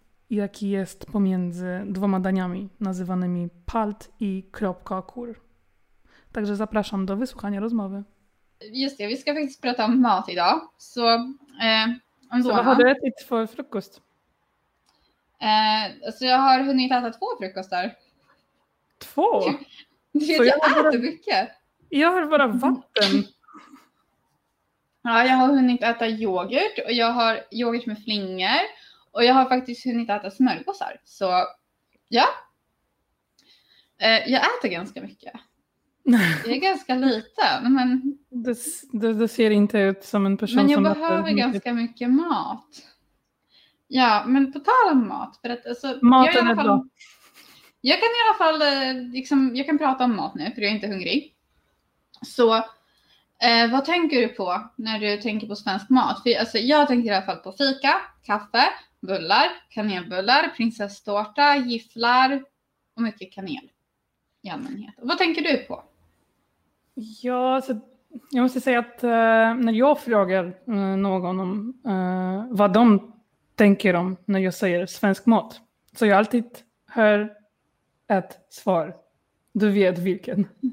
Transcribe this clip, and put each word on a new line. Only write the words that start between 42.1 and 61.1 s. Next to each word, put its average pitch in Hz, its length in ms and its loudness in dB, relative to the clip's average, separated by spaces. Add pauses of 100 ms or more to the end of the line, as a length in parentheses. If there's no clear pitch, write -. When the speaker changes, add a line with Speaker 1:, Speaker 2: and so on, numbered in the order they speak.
Speaker 2:
Ja, 240 400 2
men 269 260 2
på 294 60 -12
tal 453 320 2
om 247 160 2
mat, - 340 -12
för 240 80 -8
att, 240 180 -10
alltså, 240 200 -10
jag 254 100 -6
i - 40 -18
Speaker 1:
Maten 262 400 6
Speaker 2:
alla 240 100 2
Speaker 1:
är 226 40 0
Speaker 2:
fall, 226 100 0
Speaker 1:
bra. 208 200 2 (960)
Speaker 2:
jag 285 180 2
kan 453 80 2
i 466 220 0
alla 440 80 2
fall, 311 240 2
eh, 269 500 0
liksom, 262 440 0
jag 277 100 -4
kan 302 120 0
prata 262 260 0
om 247 120 2
mat 151 200 -6
nu, 170 200 -8
för - 60 -10
jag 208 100 0
är 220 40 -2
inte 208 120 -6
hungrig. 190 480 -4 (880)
Så, 226 340 2
eh, - 1160 -2
vad 269 140 0
tänker 320 360 0
du 240 60 2
på 202 480 -8
när 220 240 -8
du 208 180 -2
tänker 214 300 -6
på 233 80 -10
svensk 202 340 -6
mat? 240 340 2
För, 233 160 2
alltså, 233 180 -4
jag 285 300 4
tänker 240 240 0
i 202 40 0
alla 190 100 -2
fall 185 120 -6
på - 140 -16
fika, 277 420 0 (300)
kaffe, 214 400 0 (380)
bullar, 190 460 0 (220)
kanelbullar, 208 880 -2
prinsesstårta, 214 1000 -2